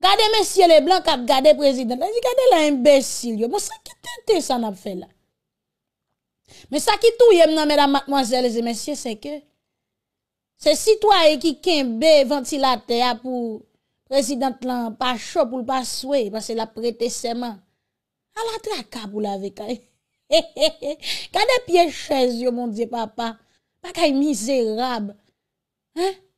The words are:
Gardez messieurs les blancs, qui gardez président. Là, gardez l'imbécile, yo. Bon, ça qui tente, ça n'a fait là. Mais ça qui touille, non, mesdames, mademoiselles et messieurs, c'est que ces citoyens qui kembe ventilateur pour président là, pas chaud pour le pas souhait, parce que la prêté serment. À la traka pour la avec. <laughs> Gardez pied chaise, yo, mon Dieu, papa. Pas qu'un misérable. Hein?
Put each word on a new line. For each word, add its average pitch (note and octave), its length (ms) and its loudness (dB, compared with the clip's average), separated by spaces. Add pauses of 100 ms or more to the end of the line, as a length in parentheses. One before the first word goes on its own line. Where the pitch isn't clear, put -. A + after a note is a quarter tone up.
Gardez G4+ 220 4 (120)
messieurs F#4+ 300 2
les D#4+ 140 8
blancs, F4+ 240 0
qui C4+ 200 0
gardez C#4 300 4
président. B3+ 400 0
Là, C4+ 120 -6
gardez A4+ 640 2
l'imbécile, C4 680 2
yo. A3+ 80 -2
Bon, F4 140 -4
ça - 140 -12 (100)
qui - 80 -20 (340)
tente, F4+ 160 -4
ça B3+ 160 -4
n'a A3 140 -6
fait F#3 240 -12
là. E3 100 -14 (1700)
Mais C#4+ 80 -2
ça G#4+ 160 0
qui G#4 100 2 (100)
touille, F4 380 6
non, D#4 120 0
mesdames, C#4+ 260 4
mademoiselles B3+ 640 0
et A#3 60 -4
messieurs, A#3 340 -6
c'est A#3 180 -8
que G#3+ 140 -14 (1300)
ces D4+ 160 2
citoyens F#4+ 640 4
qui D#4 220 -2
kembe C4+ 440 -2 (220)
ventilateur B3 920 -2
pour A#3+ 420 -8 (480)
président C4 520 -2
là, A#3+ 280 -6
pas B3 260 -4
chaud C#4+ 300 -2
pour B3 120 -8
le B3 60 -6
pas C4 200 -4
souhait, B3+ 480 -4
parce A3 160 -10
que A3+ 60 -6
la A3 120 -4
prêté A#3 420 -6
serment. A#3 520 -8 (720)
À G#4 60 -10 (120)
la A4+ 60 -8
traka B3 480 -10
pour G#3 140 -8
la G3+ 140 -4
avec. G3 200 -10
<laughs> - 60 -18 (720)
Gardez D#4+ 1300 -2
pied F4 240 4
chaise, B3+ 500 -2
yo, B3 100 -2
mon A#3+ 160 -6
Dieu, A3 220 -6
papa. A3+ 480 -8 (460)
Pas F4+ 100 -16
qu'un D#4+ 200 2
misérable. A#3+ 1000 -2 (800)
Hein? F#4+ 200 -2 (240)